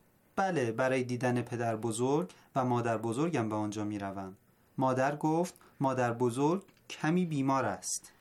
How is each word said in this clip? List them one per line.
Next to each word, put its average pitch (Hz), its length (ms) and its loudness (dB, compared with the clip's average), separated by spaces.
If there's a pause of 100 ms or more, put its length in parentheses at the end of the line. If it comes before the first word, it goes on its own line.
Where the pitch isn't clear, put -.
(360)
بله، 165 360 2
برای 131 320 2
دیدن 123 380 0
پدر 117 340 -2
بزرگ 123 560 0 (240)
و 131 100 2
مادر 117 320 2
بزرگم 117 520 0
به 107 60 -2
آنجا 107 280 -2
می‌روم. 98 540 -6 (400)
مادر 131 380 2
گفت 160 400 0 (240)
مادر 123 340 0
بزرگ 131 500 2 (260)
کمی 175 360 0
بیمار 135 400 0
است. - 560 -6